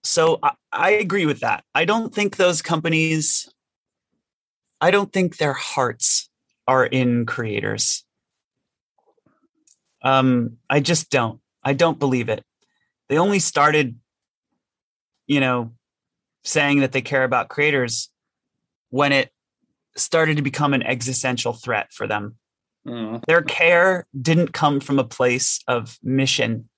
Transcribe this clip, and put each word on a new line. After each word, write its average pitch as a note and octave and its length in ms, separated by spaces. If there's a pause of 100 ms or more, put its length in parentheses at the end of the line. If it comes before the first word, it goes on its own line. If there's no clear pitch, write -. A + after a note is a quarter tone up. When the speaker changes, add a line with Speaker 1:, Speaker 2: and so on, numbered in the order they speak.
Speaker 1:
So D#3+ 400
I, D3 100 (200)
I F#3 200
agree G3 340
with D3 140
that. A2+ 240 (100)
I D#3 100
don't A3 300
think G3+ 220
those F3+ 260
companies, D#3+ 880 (1300)
I E3+ 100
don't G3+ 220
think F3+ 240
their D3 180
hearts - 760 (400)
are C3 160
in A#2+ 420
creators. G#2+ 760 (2000)
Um, B2+ 560 (120)
I C#3+ 100
just D#3+ 300
don't. A#2 300 (240)
I C#3 80
don't E3 260
believe B2+ 300
it. G#2+ 160 (640)
They C#3+ 100
only G3 200
started, D3 580 (1300)
you C#3 140
know, B2 320 (720)
saying C#3+ 360
that C3+ 120
they C3+ 80
care C3 240
about B2 240
creators C#3 640 (800)
when C#3 220
it C3+ 180 (680)
started D#3 400
to D3 60
become C#3+ 320
an B2+ 80
existential B2 680
threat A#2 400
for G#2 140
them. G#2 300 (500)
Speaker 2:
Mm. A#2 380
Speaker 1:
Their E3 180
care F3 640 (140)
didn't E3 320
come D3 260
from C#3 200
a B2+ 60
place B2 640
of A#2 360
mission. B2 760